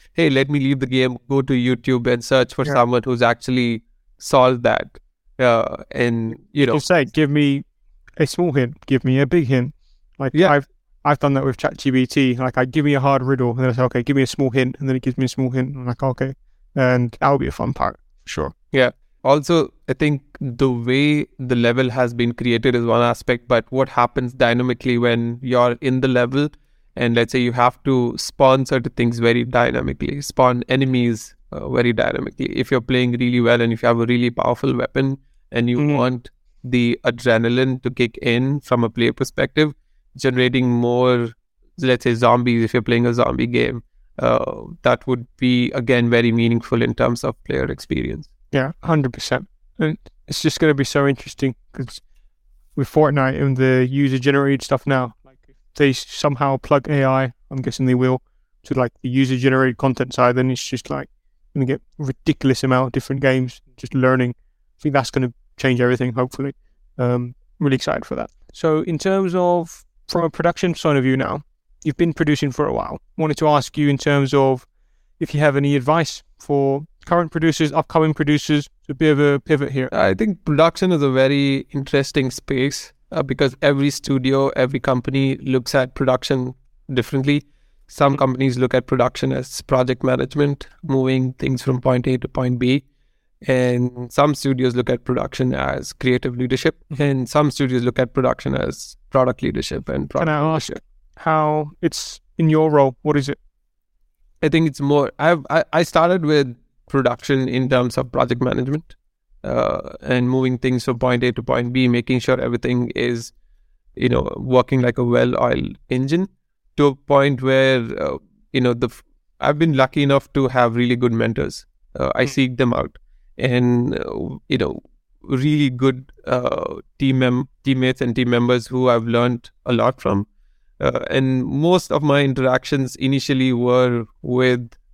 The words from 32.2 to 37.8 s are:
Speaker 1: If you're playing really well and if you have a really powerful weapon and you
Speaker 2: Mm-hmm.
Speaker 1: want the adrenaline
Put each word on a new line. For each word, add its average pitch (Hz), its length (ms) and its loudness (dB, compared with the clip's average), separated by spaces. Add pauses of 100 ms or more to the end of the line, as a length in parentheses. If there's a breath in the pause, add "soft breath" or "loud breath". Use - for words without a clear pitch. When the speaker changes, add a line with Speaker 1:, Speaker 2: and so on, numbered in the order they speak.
Speaker 1:
If - 60 -8
you're 127 120 0
playing 123 300 0
really 123 280 0
well 117 220 4
and 117 100 0
if 113 100 -6
you 120 40 2
have 117 120 2
a 117 60 0
really 120 240 2
powerful 123 480 -2
weapon 135 400 -2 (360)
and 120 180 0
you 123 80 0
Speaker 2:
Mm-hmm. 147 180 0
Speaker 1:
want 123 340 -2 (320)
the 120 420 0
adrenaline 120 760 0